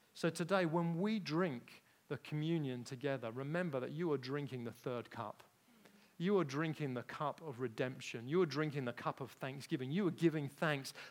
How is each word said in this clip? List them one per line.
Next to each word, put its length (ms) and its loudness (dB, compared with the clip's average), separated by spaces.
So 140 2
today, 380 4
when 320 2
we 220 2
drink 600 0
the 100 -4
communion 640 0
together, 480 -2
remember 480 -2
that 140 -2
you 200 0
are 60 4
drinking 460 -4
the 80 -6
third 380 -6
cup. 340 -8
You 220 4
are 60 4
drinking 500 -2
the 100 -4
cup 420 -4
of 140 -6
redemption. 680 -4
You 160 4
are 40 6
drinking 400 0
the 60 -2
cup 280 -4
of 120 -6
thanksgiving. 600 -2
You 160 4
are 40 2
giving 360 2
thanks 460 0